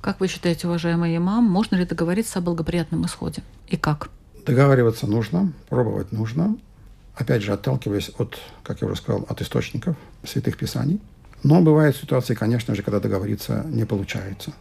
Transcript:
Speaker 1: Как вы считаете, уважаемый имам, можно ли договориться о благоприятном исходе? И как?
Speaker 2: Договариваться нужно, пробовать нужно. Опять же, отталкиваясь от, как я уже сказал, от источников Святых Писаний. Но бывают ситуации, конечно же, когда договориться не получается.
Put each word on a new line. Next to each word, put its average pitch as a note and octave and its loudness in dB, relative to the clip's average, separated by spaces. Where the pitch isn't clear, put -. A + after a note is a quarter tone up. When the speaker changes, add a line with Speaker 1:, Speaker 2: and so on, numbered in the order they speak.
Speaker 1:
Как - -4
вы F#3+ 0
считаете, E3+ -2
уважаемый E3+ 0
имам, F#3+ 2
можно G3 2
ли F3+ 2
договориться F3 -2
о F#3 -2
благоприятном E3+ -2
исходе? - -6
И - -2
как? - -2
Speaker 2:
Договариваться B2+ 4
нужно, A#2 0
пробовать G#2 0
нужно. B2 0
Опять A#2 0
же, G#2 -4
отталкиваясь G2+ -2
от, - -6
как - -8
я - -2
уже G2 -4
сказал, - -4
от - -6
источников - -4
Святых - -2
Писаний. C#3+ -2
Но D#3 8
бывают D#3 6
ситуации, - 0
конечно A2 0
же, G2 -4
когда G2+ 0
договориться G2+ -2
не A2+ 0
получается. G2 -6